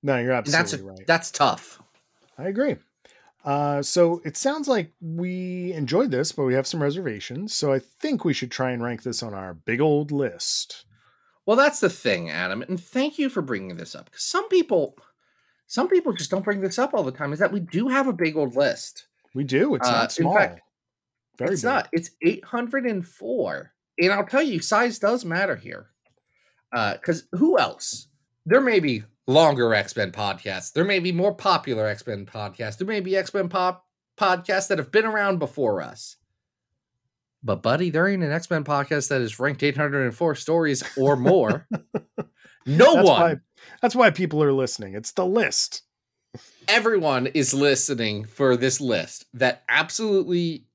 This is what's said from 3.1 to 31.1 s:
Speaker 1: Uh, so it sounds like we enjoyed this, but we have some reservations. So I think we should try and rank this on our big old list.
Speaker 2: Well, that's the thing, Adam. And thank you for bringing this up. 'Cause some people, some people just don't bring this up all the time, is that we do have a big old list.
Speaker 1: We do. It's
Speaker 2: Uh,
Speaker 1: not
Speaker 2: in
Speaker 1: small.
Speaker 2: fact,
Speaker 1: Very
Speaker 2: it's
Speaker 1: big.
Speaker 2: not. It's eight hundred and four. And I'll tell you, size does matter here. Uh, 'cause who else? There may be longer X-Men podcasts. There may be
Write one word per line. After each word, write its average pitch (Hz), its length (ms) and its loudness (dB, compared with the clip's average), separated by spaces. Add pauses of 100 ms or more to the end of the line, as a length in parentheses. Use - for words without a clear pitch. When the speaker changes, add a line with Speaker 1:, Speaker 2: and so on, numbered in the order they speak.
Speaker 1:
Uh, 143 400 0
so 170 420 2
it 151 100 -8
sounds 285 320 -2
like 202 320 0
we 180 760 -6
enjoyed 160 360 0
this, 139 220 -2
but 147 140 -4
we 127 100 2
have 135 100 0
some 165 160 -6
reservations. 143 720 -6
So 143 180 0
I 135 80 2
think - 460 -4
we 151 80 2
should 123 160 -6
try 131 220 -2
and 120 100 -6
rank 117 220 -6
this 120 180 -6
on 107 140 -10
our 95 180 -10
big 120 260 -4
old 147 320 2
list. - 760 -4 (600)
Speaker 2:
Well, 214 100 2
that's 285 240 4
the 185 120 2
thing, 87 400 -2
Adam. 92 320 -4
And 185 200 -8
thank 294 360 -4
you 277 100 -2
for 185 140 -4
bringing 95 340 -8
this 85 160 -14
up. - 180 -18
'Cause - 120 -10
some 427 260 -4
people, 254 480 2 (680)
some 339 200 -2
people 339 260 2
just - 180 -8
don't 190 120 -2
bring 202 180 -2
this 190 180 -2
up 262 160 0
all 196 80 0
the 131 80 -2
time, 143 200 -6
is 151 60 -6
that 185 140 2
we 202 80 -4
do 180 300 -2
have 269 180 2
a 240 60 0
big 160 220 -2
old 135 200 -2
list. - 500 -2 (300)
Speaker 1:
We 135 80 -2
do. 147 320 2
It's 123 120 0
Speaker 2:
Uh, 123 40 4
Speaker 1:
not 117 120 2 (140)
Speaker 2:
in 165 60 2
Speaker 1:
small. 170 120 2
Speaker 2:
fact, - 260 2 (760)
Speaker 1:
Very 156 160 -2
Speaker 2:
it's 147 80 -2
Speaker 1:
big. 240 80 -2
Speaker 2:
not. - 220 -2
It's 165 180 -4 (140)
eight 165 220 0
hundred 247 420 -4
and 185 200 -4
four. 190 640 -6 (280)
And 185 100 6
I'll 202 140 0
tell 269 160 2
you, 240 200 0
size 233 360 0
does 233 260 0
matter 170 320 -2
here. - 360 -14 (800)
Uh, 110 240 0
'cause - 340 -4
who 269 260 4
else? - 500 -4 (380)
There 220 140 4
may 233 220 2
be 117 220 -2 (240)
longer 131 460 6
X-Men 101 380 -2
podcasts. 98 640 -6
There 160 100 2
may 196 160 0
be 185 140 -2